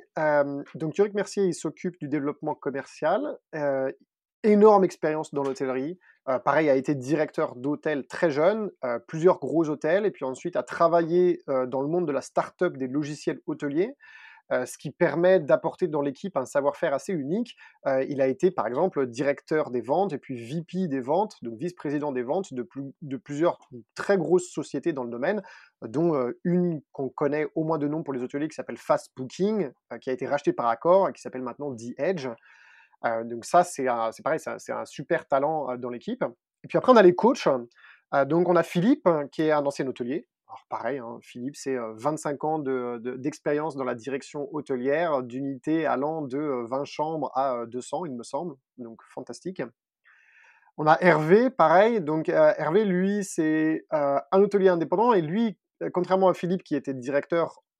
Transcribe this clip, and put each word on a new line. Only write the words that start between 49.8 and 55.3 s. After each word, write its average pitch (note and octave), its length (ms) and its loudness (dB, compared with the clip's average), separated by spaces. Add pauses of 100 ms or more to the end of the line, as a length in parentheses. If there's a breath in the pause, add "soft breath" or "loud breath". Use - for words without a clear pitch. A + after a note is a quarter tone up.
On D#3 120 -2
a D#3+ 140 8
Hervé, F3 500 6
pareil. F#3+ 500 6
Donc, D#3 280 -2
euh, D#3 280 6
Hervé, D#3+ 260 2
lui, G3 400 0
c'est, D#3 720 0
euh, C#3+ 260 2 (120)
un F#3+ 100 6
hôtelier G3 280 6
indépendant. F3+ 440 2
Et F#3 80 4
lui, G3+ 380 -2 (240)